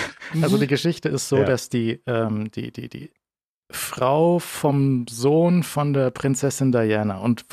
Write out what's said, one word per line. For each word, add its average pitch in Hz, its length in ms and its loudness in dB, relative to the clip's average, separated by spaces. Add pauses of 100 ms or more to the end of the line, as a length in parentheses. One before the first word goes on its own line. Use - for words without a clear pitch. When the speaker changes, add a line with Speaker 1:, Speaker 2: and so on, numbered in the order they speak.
(420)
Speaker 1:
Also 139 160 2
die 143 80 2
Geschichte 151 420 -2
ist 139 220 -4
so, 135 80 4
Speaker 2:
Ja. 135 60 4
Speaker 1:
dass 127 260 -2
die, 113 360 -2
ähm, 110 440 -2
die, 117 200 -8
die, 117 200 -12
die - 200 -16 (600)
Frau 156 680 2
vom 139 720 0
Sohn 156 540 2
von 147 320 -2
der 131 160 2
Prinzessin 135 600 0
Diana 107 500 2
und 113 320 -2